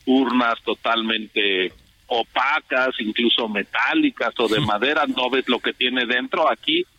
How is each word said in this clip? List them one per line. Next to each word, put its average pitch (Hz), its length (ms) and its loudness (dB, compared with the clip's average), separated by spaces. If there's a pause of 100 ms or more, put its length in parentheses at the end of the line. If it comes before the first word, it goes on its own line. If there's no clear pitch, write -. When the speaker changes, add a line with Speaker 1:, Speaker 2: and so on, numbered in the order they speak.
Speaker 1:
urnas 123 580 2
totalmente 107 1080 -2 (360)
opacas, 131 800 0 (100)
incluso 117 500 0
metálicas 123 880 -2
o 113 80 2
de 107 120 2
Speaker 2:
Sí. - 60 0
Speaker 1:
madera, 131 420 0
no 127 220 -2
ves 127 180 0
lo 123 120 0
que 117 140 -4
tiene 127 320 -2
dentro. 127 440 0
Aquí 165 360 -2 (140)